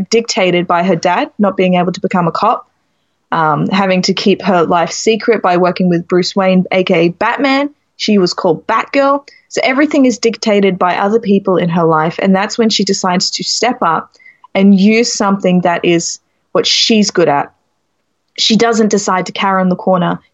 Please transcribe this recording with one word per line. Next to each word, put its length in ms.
dictated 560
by 180
her 120
dad 420
not 180
being 180
able 180
to 80
become 280
a 40
cop, 380
um, 360
having 340
to 120
keep 280
her 220
life 260
secret 520
by 140
working 320
with 200
Bruce 280
Wayne, 360
A 120
K 100
A 160
Batman. 600
She 220
was 140
called 340
Batgirl. 600
So 160
everything 420
is 120
dictated 600
by 180
other 240
people 380
in 120
her 140
life, 360
and 140
that's 240
when 120
she 140
decides 480
to 120
step 380
up 320
and 240
use 340
something 500
that 220
is 360
what 140
she's 440
good 180
at. 240
She 180
doesn't 340
decide 360
to 60
Karen 360
the 60
corner. 460